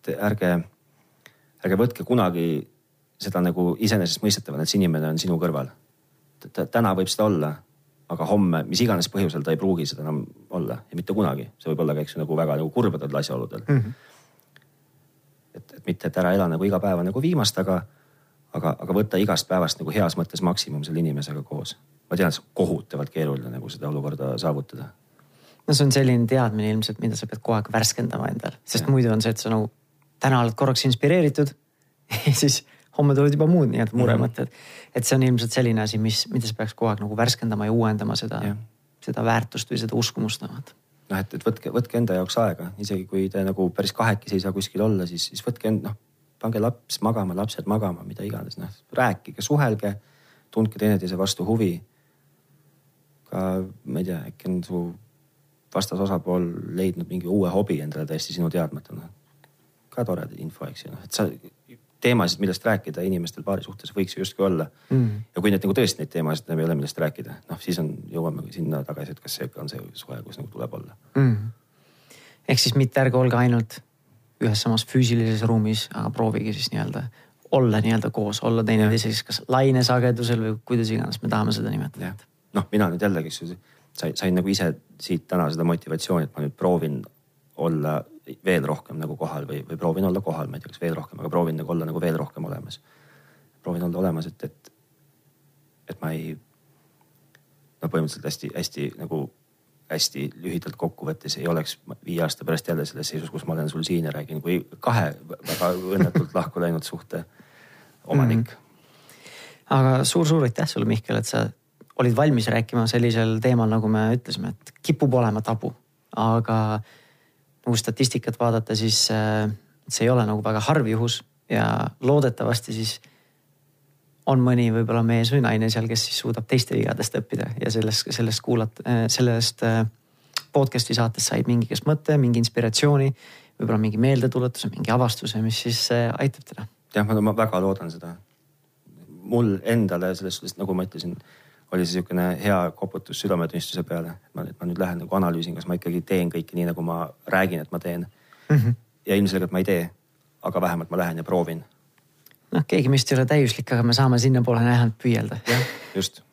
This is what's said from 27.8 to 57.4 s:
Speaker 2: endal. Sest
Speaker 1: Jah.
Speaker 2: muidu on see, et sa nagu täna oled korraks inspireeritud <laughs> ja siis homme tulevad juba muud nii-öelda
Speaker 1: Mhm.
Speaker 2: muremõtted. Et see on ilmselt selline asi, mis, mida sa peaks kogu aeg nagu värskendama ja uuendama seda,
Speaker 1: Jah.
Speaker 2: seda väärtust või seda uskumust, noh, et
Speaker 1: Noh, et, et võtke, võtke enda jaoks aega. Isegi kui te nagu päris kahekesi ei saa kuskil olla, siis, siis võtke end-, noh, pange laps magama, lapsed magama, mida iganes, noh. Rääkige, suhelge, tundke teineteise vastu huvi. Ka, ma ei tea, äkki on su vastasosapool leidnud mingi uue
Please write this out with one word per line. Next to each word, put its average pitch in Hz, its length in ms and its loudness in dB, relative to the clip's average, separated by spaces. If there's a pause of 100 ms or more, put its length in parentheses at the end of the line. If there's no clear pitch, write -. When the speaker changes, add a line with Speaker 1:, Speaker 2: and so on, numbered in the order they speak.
Speaker 2:
endal. - 220 -6 (100)
Sest - 220 -2
Speaker 1:
Jah. 139 80 4
Speaker 2:
muidu 123 180 6
on 110 140 4
see, 117 80 2
et - 80 -6
sa 110 100 -2
nagu 110 140 2 (560)
täna 135 240 4
oled 113 100 0
korraks 131 320 2
inspireeritud 147 640 4 (360)
<laughs> - 420 -4
ja - 80 6
siis - 240 2 (360)
homme 143 200 6
tulevad 143 180 6
juba 156 140 6
muud 151 240 6
nii-öelda 110 180 0
Speaker 1:
Mhm. 117 80 0
Speaker 2:
muremõtted. 120 540 2 (420)
Et 123 100 -2
see 135 120 4
on 131 80 6
ilmselt 120 260 2
selline 117 320 2
asi, 107 140 -2
mis, 107 320 0
mida 123 180 -2
sa 110 80 -6
peaks 107 220 -6
kogu 113 160 2
aeg 104 100 -4
nagu 104 140 -4
värskendama 113 500 0
ja 110 60 2
uuendama 107 420 2
seda, 113 300 -4
Speaker 1:
Jah. 104 120 -4 (460)
Speaker 2:
seda 113 220 -4
väärtust 113 480 0
või - 80 -2
seda 113 160 -2
uskumust, - 480 -2
noh, - 160 -10
et - 140 -20 (340)
Speaker 1:
Noh, 98 120 -2
et, 101 160 -8
et - 80 -10
võtke, 110 260 -2
võtke 120 240 -2
enda 110 220 2
jaoks 92 180 -2
aega. 87 300 0 (180)
Isegi 98 240 -4
kui 95 240 0
te 98 80 -2
nagu 95 320 0
päris 95 240 -2
kahekesi 110 400 0
ei 92 80 2
saa 95 80 -2
kuskil 98 320 -4
olla, 101 240 2
siis, 85 220 -6
siis - 100 -10
võtke 117 300 -4
end-, 110 160 0
noh, 107 80 -8 (480)
pange 110 180 -2
laps - 400 -2
magama, 104 340 0
lapsed 101 320 -4
magama, 98 380 -2
mida 98 240 -10
iganes, - 320 -8
noh. - 80 -10 (240)
Rääkige, - 480 -2
suhelge, 113 540 0 (580)
tundke 110 260 0
teineteise 95 400 0
vastu 95 300 -2
huvi. 110 220 2 (1600)
Ka, 92 140 -2 (400)
ma - 180 -4
ei 90 60 -4
tea, 85 180 -4
äkki - 240 -8
on 90 160 -2
su 90 140 -4 (880)
vastasosapool 90 800 0 (260)
leidnud 87 320 -2
mingi 87 200 -6
uue 95 280 2